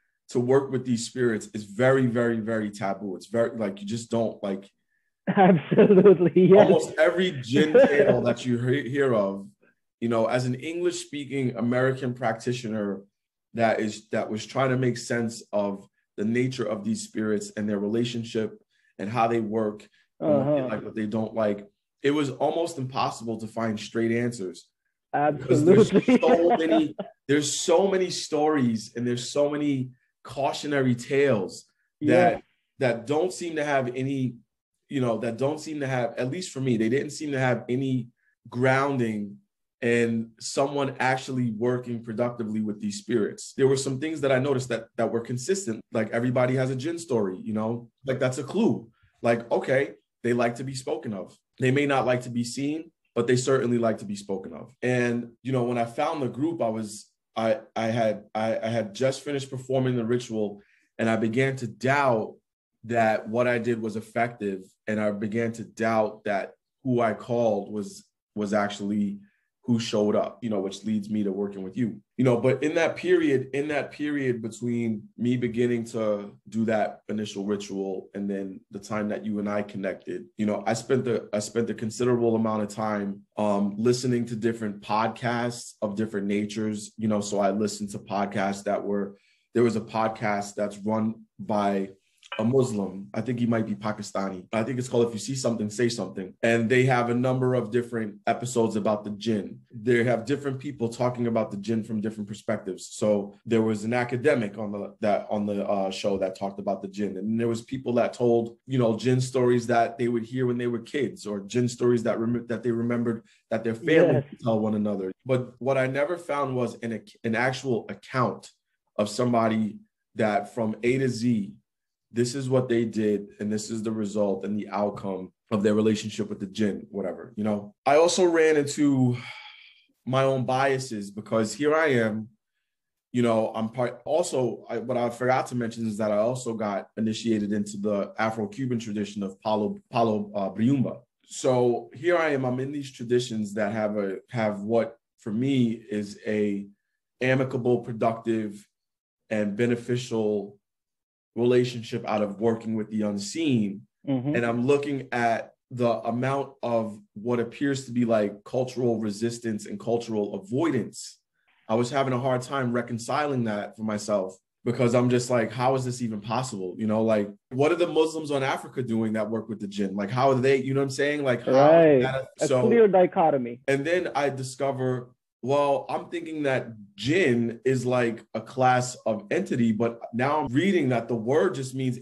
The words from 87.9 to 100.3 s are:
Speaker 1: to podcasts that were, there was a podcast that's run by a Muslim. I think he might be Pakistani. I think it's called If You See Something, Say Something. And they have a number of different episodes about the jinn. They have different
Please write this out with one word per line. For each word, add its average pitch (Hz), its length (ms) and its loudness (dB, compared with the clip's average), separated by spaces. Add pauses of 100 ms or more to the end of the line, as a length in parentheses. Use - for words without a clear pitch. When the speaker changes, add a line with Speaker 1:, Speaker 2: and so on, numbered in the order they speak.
Speaker 1:
to 104 80 -10
podcasts 101 640 -4
that 101 200 -2
were, 101 340 -4 (360)
there 117 100 4
was 113 120 2
a 110 60 -4
podcast 107 760 -4
that's 104 240 -4
run 110 460 -4 (120)
by 101 520 -2 (480)
a 110 60 0
Muslim. 104 720 0
I 110 80 -4
think 123 180 -4
he 120 80 0
might 113 180 2
be 107 80 -4
Pakistani. 98 800 -6
I 110 100 2
think 123 140 -4
it's 127 100 -4
called 120 200 4
If 113 60 -6
You 107 60 -8
See 135 160 -6
Something, 113 340 -2
Say 120 200 0
Something. 95 540 -8
And 117 260 2
they 127 140 6
have 120 260 2
a 120 60 0
number 127 400 2
of 107 160 -2
different 113 460 -4 (100)
episodes 113 480 0
about 104 280 0
the 107 80 -8
jinn. 104 480 -4 (140)
They 120 300 2
have 113 220 0
different 135 340 -4